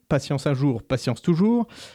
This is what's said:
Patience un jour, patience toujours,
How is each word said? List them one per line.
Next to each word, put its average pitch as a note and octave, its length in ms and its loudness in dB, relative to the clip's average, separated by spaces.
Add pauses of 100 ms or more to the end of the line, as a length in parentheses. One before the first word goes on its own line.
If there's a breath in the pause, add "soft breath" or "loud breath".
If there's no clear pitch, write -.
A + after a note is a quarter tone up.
Patience C#3+ 400 -2
un C#3+ 60 2
jour, C3 280 0
patience B2 400 -4
toujours, G#3+ 460 2 (260 loud breath)